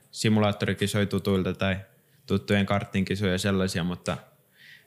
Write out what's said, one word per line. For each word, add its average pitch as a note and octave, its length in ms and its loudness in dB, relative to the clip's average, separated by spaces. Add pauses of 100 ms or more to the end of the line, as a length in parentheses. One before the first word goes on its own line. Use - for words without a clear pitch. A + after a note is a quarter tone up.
(120)
simulaattorikisoja G#2 920 0
tutuilta F#2+ 480 0
tai F#2+ 240 0 (500)
tuttujen G2+ 380 2
karttinkisoja G2+ 680 0
ja F2+ 60 0
sellaisia, F#2+ 460 0
mutta F2 340 -4 (680)